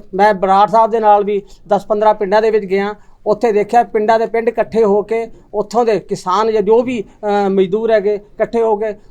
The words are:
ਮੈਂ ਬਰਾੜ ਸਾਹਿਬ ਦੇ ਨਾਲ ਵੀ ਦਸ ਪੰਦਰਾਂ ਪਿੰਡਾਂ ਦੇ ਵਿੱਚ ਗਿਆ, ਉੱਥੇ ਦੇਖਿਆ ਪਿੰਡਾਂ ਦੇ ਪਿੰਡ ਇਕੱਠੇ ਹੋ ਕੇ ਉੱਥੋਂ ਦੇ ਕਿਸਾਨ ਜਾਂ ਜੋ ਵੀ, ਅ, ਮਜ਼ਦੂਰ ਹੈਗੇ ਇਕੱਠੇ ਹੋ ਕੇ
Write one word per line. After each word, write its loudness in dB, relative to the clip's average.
ਮੈਂ 4
ਬਰਾੜ 2
ਸਾਹਿਬ 2
ਦੇ 0
ਨਾਲ 4
ਵੀ -4
ਦਸ 0
ਪੰਦਰਾਂ 2
ਪਿੰਡਾਂ 0
ਦੇ 2
ਵਿੱਚ 0
ਗਿਆ, -4
ਉੱਥੇ 0
ਦੇਖਿਆ 2
ਪਿੰਡਾਂ 0
ਦੇ -2
ਪਿੰਡ -4
ਇਕੱਠੇ -2
ਹੋ 2
ਕੇ -4
ਉੱਥੋਂ -2
ਦੇ 2
ਕਿਸਾਨ -2
ਜਾਂ 0
ਜੋ 2
ਵੀ, -6
ਅ, -2
ਮਜ਼ਦੂਰ 0
ਹੈਗੇ 0
ਇਕੱਠੇ -4
ਹੋ 0
ਕੇ -6